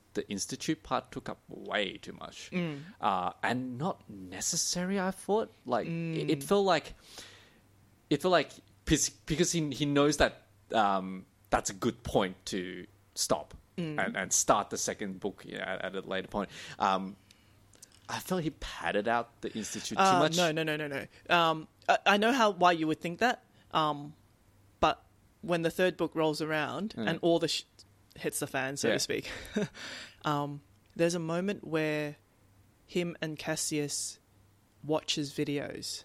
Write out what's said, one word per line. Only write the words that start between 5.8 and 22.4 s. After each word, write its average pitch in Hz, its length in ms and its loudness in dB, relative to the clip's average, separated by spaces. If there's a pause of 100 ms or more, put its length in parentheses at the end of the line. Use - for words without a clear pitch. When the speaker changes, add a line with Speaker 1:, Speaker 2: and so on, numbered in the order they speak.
Speaker 1:
it, 165 420 -4
it 151 100 2
Speaker 2:
Mm. 139 40 -10
Speaker 1:
felt 196 220 4
like, 170 280 2 (1160)
it 143 120 0
felt 185 100 2
like, 156 200 4 (340)
pis-, - 240 2
because - 420 0
he, 151 200 0
he 135 140 -2
knows 143 320 4
that, - 260 2 (300)
um, 95 520 2 (240)
that's 107 220 0
a - 20 -8
good 110 300 -2
point 95 320 0 (120)
to 92 380 -6 (300)
stop - 400 -2 (220)
Speaker 2:
Mm. 151 280 -2
Speaker 1:
and, 98 120 -4
and 92 160 -2
start 104 380 2
the 101 60 -4
second 95 440 -4
book, 95 260 -6
you 104 100 -10
know, 98 60 -6
at, 95 220 -6
at 92 100 -6
a 95 60 -4
later 95 260 -6
point. 101 220 -4 (300)
Um, 95 360 2 (920)
I 226 100 -4
felt 185 240 -2
he 156 60 0
padded 104 580 -2
out 117 320 0
the 104 140 -8
Institute 110 440 -6
too 190 60 6
Speaker 2:
Uh, 190 160 6
Speaker 1:
much. 156 160 4
Speaker 2:
no, 170 160 4
no, 160 120 0
no, 156 120 -2
no, 151 140 -4
no. 139 160 -6 (280)
Um, 160 340 4 (200)
I, 196 180 6
I 196 120 8
know 220 160 4
how, 226 160 6